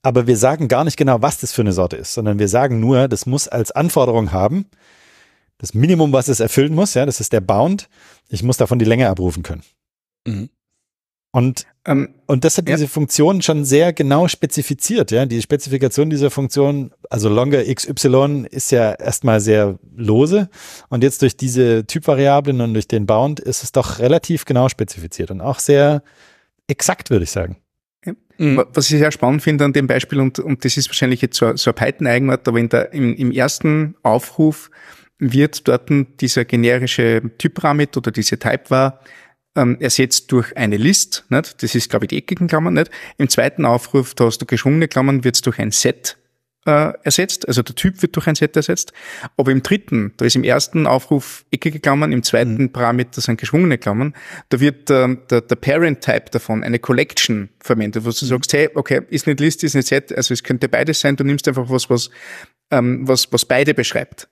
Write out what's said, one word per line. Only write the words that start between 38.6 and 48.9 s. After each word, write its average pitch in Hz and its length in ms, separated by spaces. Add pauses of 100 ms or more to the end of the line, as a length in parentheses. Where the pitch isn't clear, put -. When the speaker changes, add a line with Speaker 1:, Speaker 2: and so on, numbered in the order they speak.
Speaker 3:
ähm, 123 240
ersetzt - 500
durch 123 260
eine 104 200
List, - 520
nicht? 135 340
Das 113 120
ist, 117 160
glaub 113 120
ich, 104 60
die - 100
eckigen 175 280
Klammern, 165 280
nicht? 156 140 (300)
Im 143 100
zweiten 139 380
Aufruf, 123 480
da 120 120
hast 113 120
du 123 80
geschwungene 147 400
Klammern, 135 380
wird's 123 180
durch - 160
ein 110 140
Set - 440 (500)
äh, 151 260 (120)
ersetzt, - 440
also 120 140
der - 120
Typ - 280
wird - 140
durch 156 100
ein 160 80
Set 151 200
ersetzt. - 380 (460)